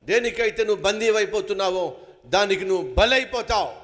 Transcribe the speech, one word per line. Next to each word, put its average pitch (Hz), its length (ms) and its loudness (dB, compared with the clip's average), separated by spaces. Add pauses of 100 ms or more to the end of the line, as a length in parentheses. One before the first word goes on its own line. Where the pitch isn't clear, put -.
దేనికైతే 226 580 0
నువ్వు 202 200 0
బందీవైపోతున్నావో 196 1120 0 (280)
దానికి 196 400 0
నువ్వు 185 280 -2
బలైపోతావు. 233 800 0 (100)